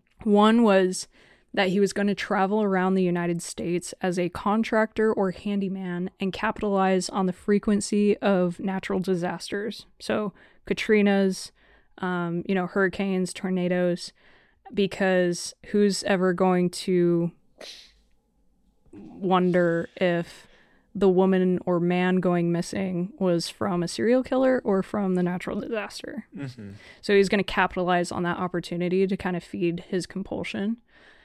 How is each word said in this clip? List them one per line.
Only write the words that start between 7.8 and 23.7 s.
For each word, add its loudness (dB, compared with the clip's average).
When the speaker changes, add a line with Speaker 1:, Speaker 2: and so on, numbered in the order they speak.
Speaker 1:
of 2
natural -4
disasters. -4
So -4
Katrinas, 2
um, -4
you 0
know, 0
hurricanes, 0
tornadoes, -2
because 0
who's 2
ever 2
going 2
to 2
wonder 0
if -2
the 4
woman 4
or 2
man 2
going 2
missing -4
was 0
from -2